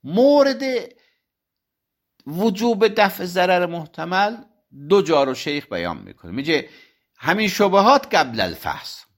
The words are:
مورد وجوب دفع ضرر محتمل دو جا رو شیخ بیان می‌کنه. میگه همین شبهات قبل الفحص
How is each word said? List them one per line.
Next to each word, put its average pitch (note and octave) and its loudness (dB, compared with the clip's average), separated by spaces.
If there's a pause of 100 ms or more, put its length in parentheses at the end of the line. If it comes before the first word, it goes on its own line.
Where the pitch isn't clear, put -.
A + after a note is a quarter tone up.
مورد C4+ 2 (1600)
وجوب G#3+ 0
دفع G3+ 0
ضرر F3+ 0
محتمل E3+ -4 (520)
دو G3 6
جا D3+ 2
رو C3 -2
شیخ D3 -8
بیان F2 -6
می‌کنه. E2 -20
میگه C#3+ -2 (460)
همین G3 0
شبهات G3+ 2
قبل B2 0
الفحص - -6 (140)